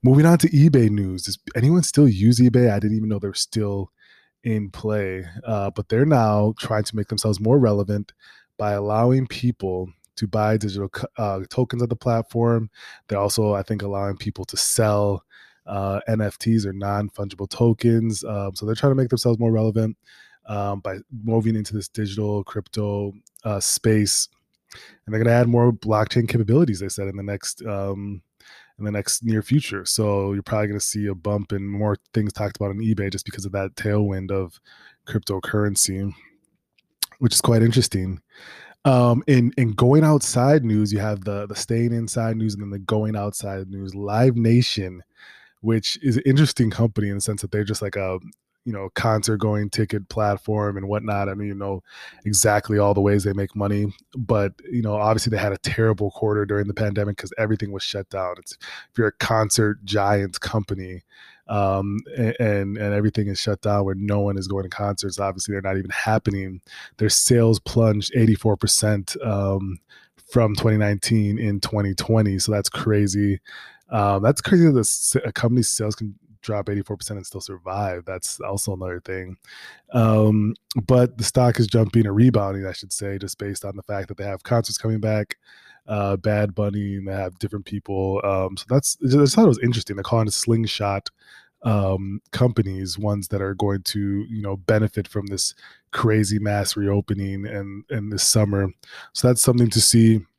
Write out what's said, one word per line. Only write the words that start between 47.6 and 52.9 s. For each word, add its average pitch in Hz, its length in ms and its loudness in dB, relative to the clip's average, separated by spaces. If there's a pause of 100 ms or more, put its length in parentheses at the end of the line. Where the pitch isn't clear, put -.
just 101 180 -4
like 101 140 -6
a, 92 240 -6 (440)
you 120 80 -6
know, 98 220 -10
concert 110 440 0
going 104 320 -2
ticket 104 380 -4
platform 104 680 -2
and 98 120 -8
whatnot. 104 400 -4
I 95 60 -6
don't 104 100 -8
even 98 140 -8
know 98 260 -8 (400)
exactly 104 560 2
all 101 140 4